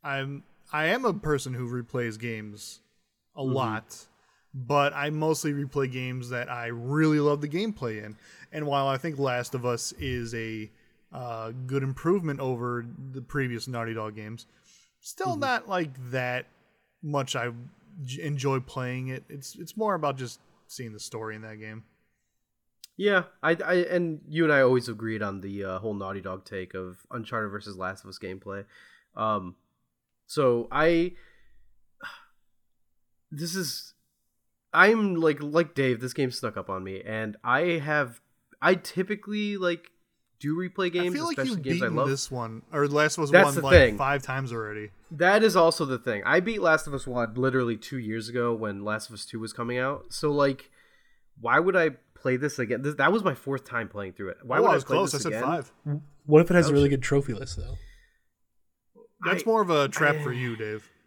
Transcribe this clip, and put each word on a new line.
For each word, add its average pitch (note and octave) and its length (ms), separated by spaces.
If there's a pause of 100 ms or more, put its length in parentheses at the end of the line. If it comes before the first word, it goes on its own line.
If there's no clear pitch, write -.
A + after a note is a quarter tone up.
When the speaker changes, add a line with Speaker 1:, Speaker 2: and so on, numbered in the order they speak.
Speaker 1:
I'm, C#3 400 (300)
I D3+ 140
am B3 180
a G#3 80
person D3 400
who B2 160
replays A#2+ 500
games G#2+ 640 (560)
a C#3+ 40
Speaker 2:
Mm-hmm. C3 120
Speaker 1:
lot, A2+ 520 (480)
but C#3+ 400
I D3 180
mostly D#3 420
replay C#3 360
games B2+ 420
that B2 200
I A#2+ 160
really D3 540
love D3 180
the D3 80
gameplay C#3+ 560
in. G#2+ 140 (340)
And D3+ 160
while C#3 220
I C3+ 80
think D3+ 200
Last B2 380
of B2 100
Us A#2+ 280
is B2 420
a, A2 340 (440)
uh, A#2 380 (160)
good C3+ 160
improvement D3+ 560
over A#2+ 460 (260)
the C3 100
previous B2 460
Naughty A#2 260
Dog A2 220
games, G#2+ 300 (560)
still - 300
Speaker 2:
Mm-hmm. D#4 100
Speaker 1:
not, A#3+ 280
like, C3+ 420
that B2+ 340 (580)
much C#3+ 320
I A#2+ 160 (520)
j-, C3 200
enjoy C#3 380
playing B2+ 480
it. C3 200
It's, - 260
it's E3+ 220
more G#3+ 160
about D3 240
just B2+ 220 (280)
seeing A#2 260
the G#2 60
story A2 360
in G#2+ 80
that A2 160
game. A2 240 (1120)
Speaker 2:
Yeah, F#3+ 260 (200)
I, E3 120 (100)
I, E3+ 80 (160)
and E3+ 400
you D#3 140
and D3+ 100
I C#3 80
always B2+ 260
agreed A2 340
on G2 200
the, G2+ 240
uh, F#2 140
whole G#2+ 160
Naughty G2 260
Dog F#2+ 240
take F#2 300
of F#2 220 (140)
Uncharted A2 400
versus G2+ 260
Last F#2 260
of G2 60
Us F#2+ 100
gameplay. G2 440 (520)
Um, G#2 400 (720)
so A#2+ 440
I, E3 420 (880)
<sighs> - 100 (1200)
this E3 240
is, E3 380 (800)
I'm G3+ 420
like, D#3 260
like D3+ 320
Dave, B2+ 280
this B2+ 120
game C3 180
snuck A2+ 260
up G2 120
on F#2+ 140
me, F#2+ 180
and A2 420
I B2+ 180 (220)
have, C#3+ 380 (400)
I F3 140
typically, G#3 840
like, F3 340 (480)
do D3 160
replay F#3 360
games, F3 220
Speaker 1:
I C#4+ 40
feel D#4+ 80
like E4+ 120
Speaker 2:
especially C4 200
Speaker 1:
you've D#3+ 60
Speaker 2:
games D#3 180
I B2+ 40
Speaker 1:
beaten A2 120
Speaker 2:
love. C3+ 120
Speaker 1:
this C3+ 220
one, A2+ 320 (100)
or D3 140
Last D3+ 300
of D#3+ 80
Us C#3 60
Speaker 2:
That's E3+ 140
Speaker 1:
one, C#3+ 100
Speaker 2:
the E3 60
Speaker 1:
like, C#3 120
Speaker 2:
thing. B2 240
Speaker 1:
five C3+ 260
times C3 280
already. G#2+ 400 (200)
Speaker 2:
That F3+ 320
is G3+ 120
also E3 300
the C3 140
thing. G#2+ 260
I D3+ 140
beat G#3 220
Last D#3+ 260
of C#3+ 60
Us C#3 140
one A#2+ 280
literally B2 420
two C3+ 220
years A2+ 300
ago A#2+ 240
when G#2 300
Last G#2+ 260
of A2+ 60
Us G2+ 100
two A2+ 140
was A2 140
coming A#2+ 240
out. C3+ 320
So, - 220
like, C#3 400 (680)
why A#2 200
would F#3 160
I E3 160 (240)
play B2+ 220
this C3+ 220
again? B2 220
This, D3 140
that D#3+ 160
was G#3+ 120
my F3+ 120
fourth C3+ 300
time A#2 220
playing G2 260
through G2 160
it. E2+ 140
Why B2+ 140
Speaker 1:
Oh, E3+ 60
Speaker 2:
would G3 60
Speaker 1:
I - 20
Speaker 2:
I D3 40
Speaker 1:
was - 80
Speaker 2:
play C#3+ 140
Speaker 1:
close. F3 160
Speaker 2:
this C#3 120
Speaker 1:
I E3 40
said G#2+ 80
Speaker 2:
again? A#2+ 60
Speaker 1:
five. D3 280 (540)
Speaker 3:
What D3+ 160
if E3 100
it F3 40
has E3 120
Speaker 2:
Oh, D3 40
Speaker 3:
a - 20
really C#3+ 160
Speaker 2:
shit. C#3 100
Speaker 3:
good B2 40
trophy C#3 300
list, - 240
though? - 180 (1500)
Speaker 1:
That's F3 180
Speaker 2:
I, - 20
Speaker 1:
more A3+ 160
of F#3 80
a C#3+ 200
trap D3 260
Speaker 2:
I, D3+ 80
Speaker 1:
for D3 100
you, A#2+ 220
Dave. G#2+ 340 (180)